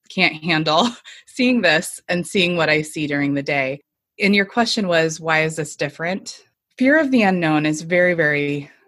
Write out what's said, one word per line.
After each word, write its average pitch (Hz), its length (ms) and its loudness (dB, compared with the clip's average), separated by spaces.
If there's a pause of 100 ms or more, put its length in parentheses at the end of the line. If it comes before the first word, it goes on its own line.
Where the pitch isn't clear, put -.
can't 165 320 -2
handle 160 460 2 (220)
<laughs> - 180 -20
seeing 247 340 0
this 165 460 0
and 180 180 -2
seeing 175 300 0
what 156 140 2
I 151 140 0
see 156 220 -6
during 143 280 -2
the 139 100 -4
day. 139 380 -4 (360)
And 202 160 2
your 202 120 2
question 226 420 -2
was, 165 320 0
why 160 240 0
is 160 140 -4
this 151 180 -8
different? 165 640 -8 (380)
Fear 277 220 4
of 285 120 0
the 247 120 4
unknown 165 420 2
is 151 160 -2
very, 175 320 2
very 147 560 0 (180)